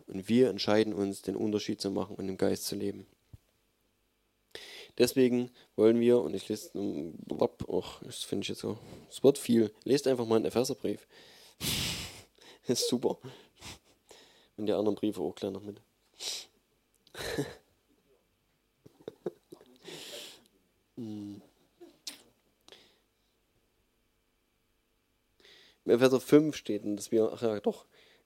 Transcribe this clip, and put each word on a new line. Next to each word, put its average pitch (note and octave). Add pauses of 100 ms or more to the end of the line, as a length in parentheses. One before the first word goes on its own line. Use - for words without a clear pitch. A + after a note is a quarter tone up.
und F#2+
wir B2
entscheiden G#2+
uns, G2
den G2
Unterschied G#2
zu G2
machen G2
und F#2+
im F#2+
Geist G2
zu -
leben. G2+ (1900)
Deswegen B2 (260)
wollen A2+
wir, A#2+
und D#2
ich -
lese, -
ähm, E2+ (120)
blapp, -
och, -
das -
finde G2+
ich -
jetzt G2+
so, G#2+ (320)
es -
wird C#3+
viel, A2+ (120)
lest C3+
einfach A#2+
mal A2
einen D2+
Epheserbrief. A2 (520)
<laughs> -
Ist C3
super. A#2+ (1400)
Und G#2+
die G2+
anderen G2+
Briefe G2+
auch E2
gleich G2+
noch G2
mit. G2+ (1300)
<laughs> - (3500)
Hm. G#2 (4000)
In F#2
Epheser B2+
fünf D3+
steht, -
und G#2
dass -
wir, A2
ach A#2+
ja, A2
doch, - (400)